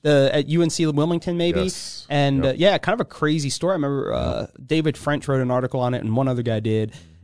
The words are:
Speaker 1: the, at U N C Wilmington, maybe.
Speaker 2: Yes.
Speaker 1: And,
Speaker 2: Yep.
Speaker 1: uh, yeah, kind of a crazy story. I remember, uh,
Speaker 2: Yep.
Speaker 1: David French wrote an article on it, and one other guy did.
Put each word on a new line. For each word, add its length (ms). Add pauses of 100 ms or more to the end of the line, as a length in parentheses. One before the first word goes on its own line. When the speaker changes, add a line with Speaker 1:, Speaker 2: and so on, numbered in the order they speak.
Speaker 1:
the, 300
at 160
U 140
N 80
C 180
Wilmington, 480
maybe. 260
Speaker 2:
Yes. 480
Speaker 1:
And, 320
Speaker 2:
Yep. 120
Speaker 1:
uh, 40
yeah, 200
kind 160
of 60
a 80
crazy 400
story. 260
I 20
remember, 360
uh, 280
Speaker 2:
Yep. 100 (160)
Speaker 1:
David 320
French 300
wrote 120
an 120
article 260
on 160
it, 80
and 140
one 100
other 160
guy 160
did. 340 (320)